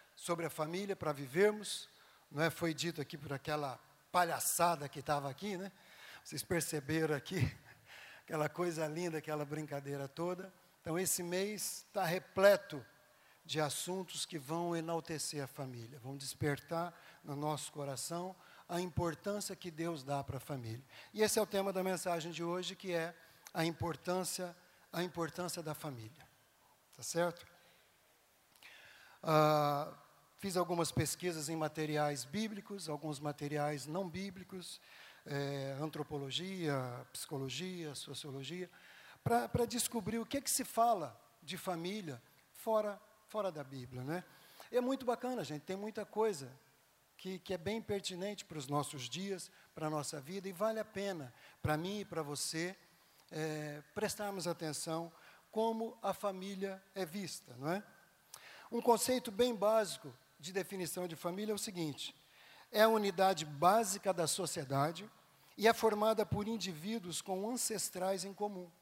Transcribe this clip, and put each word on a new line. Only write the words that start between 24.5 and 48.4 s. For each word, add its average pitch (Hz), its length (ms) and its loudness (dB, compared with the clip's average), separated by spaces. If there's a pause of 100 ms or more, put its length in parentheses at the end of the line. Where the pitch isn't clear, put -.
a 175 120 0
importância 170 580 -4
da 156 100 -4
família. 120 540 -10 (680)
Tá 127 60 -14
certo? 170 440 0 (1800)
Ah, 151 680 6 (460)
fiz 185 180 -4
algumas 170 340 4
pesquisas 160 580 -2
em 165 60 -2
materiais 151 720 0
bíblicos, 196 640 -4
alguns 147 320 -4
materiais 147 640 -2
não 175 220 -2
bíblicos, 185 720 -8 (440)
eh, 139 560 -2
antropologia, 143 1300 -2
psicologia, 151 840 -4
sociologia, 143 720 -8 (540)
pra, 233 260 4
pra 240 160 2
descobrir 226 540 0
o 226 80 -2
que 277 140 -2
que - 100 -2
se 240 140 2
fala 202 520 4 (240)
de 160 160 -8
família 170 640 -4 (300)
fora, 214 500 0 (280)
fora 196 240 -2
da 151 100 -8
Bíblia, 127 400 -10
né? 165 220 -2 (480)
E 233 40 -2
é 247 40 6
muito 262 240 0
bacana, 240 400 0
gente, 147 180 -6
tem 190 140 -4
muita 214 280 -6
coisa 185 460 0 (680)
que, 185 200 -6
que 190 160 -4
é 175 40 -2
bem 202 220 -2
pertinente 196 640 -4